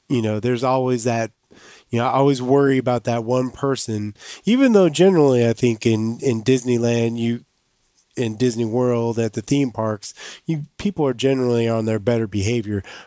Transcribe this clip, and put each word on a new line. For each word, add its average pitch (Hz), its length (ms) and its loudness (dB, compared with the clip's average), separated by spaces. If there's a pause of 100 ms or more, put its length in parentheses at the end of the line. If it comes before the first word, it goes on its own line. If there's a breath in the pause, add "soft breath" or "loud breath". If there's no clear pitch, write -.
you 123 120 0
know, 107 180 0
there's 123 240 -2
always 127 400 0
that, 117 280 -2 (580 loud breath)
you 117 100 -2
know, 120 60 0
I 123 80 -2
always 135 280 2
worry 135 360 2
about 120 260 0
that 117 200 -2
one 127 280 -2
person, 110 640 -6 (300 loud breath)
even 247 280 4
though 185 160 6
generally 147 580 4
I 113 60 2
think 117 320 0
in, 113 360 0
in 117 220 -2
Disneyland, 120 760 0
you, 117 280 -4 (720)
in 110 220 -4
Disney 117 280 0
World, 117 520 0
at 113 160 -2
the 117 80 -8
theme 139 300 0
parks, 110 420 -6 (320 loud breath)
you, 156 200 -4 (120)
people 185 280 -2
are 127 100 0
generally 123 520 0
on 113 180 -2
their 110 120 -2
better 113 300 -2
behavior, 104 560 -2 (240 loud breath)